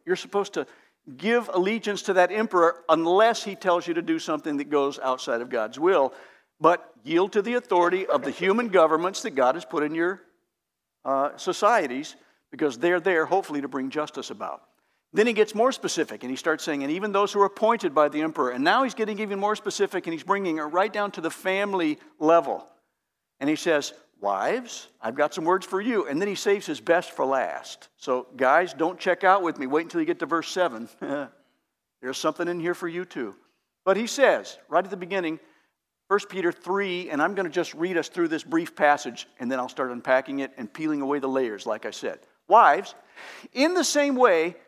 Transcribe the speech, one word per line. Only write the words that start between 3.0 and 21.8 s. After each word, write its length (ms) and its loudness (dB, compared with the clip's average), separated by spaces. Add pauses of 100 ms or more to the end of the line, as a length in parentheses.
he 120 -8
tells 320 0
you 60 -4
to 80 -2
do 160 -2
something 400 -4
that 140 -6
goes 260 0
outside 440 -2
of 100 -10
God's 260 -4
will. 380 2 (440)
But 320 2 (120)
yield 300 2
to 100 2
the 100 -4
authority 540 2
of 160 0
the 80 -4
human 380 0
governments 520 2
that 140 -8
God 180 4
has 120 -8
put 180 -2
in 100 -4
your, 300 -4 (800)
uh, 320 -2
societies, 800 0 (340)
because 300 -2
they're 200 2
there, 280 2
hopefully, 340 -2
to 60 -6
bring 240 -6
justice 400 -6
about." 360 -12 (460)
Then 140 4
he 60 0
gets 200 2
more 180 2
specific, 520 -4
and 80 -8
he 60 -6
starts 260 -2
saying, 180 -4
"And 100 -4
even 200 -4
those 220 0
who 80 2
are 40 8
appointed 480 0
by 160 6
the 140 -2
emperor." 260 0
And 140 -4
now 180 4
he's 140 -2
getting 240 -4
even 200 -6
more 160 0
specific, 520 -4
and 60 -6
he's 100 -10
bringing 340 -2
it 60 -6
right 280 0
down 200 -4
to 100 -10
the 80 -2
family 680 -2 (180)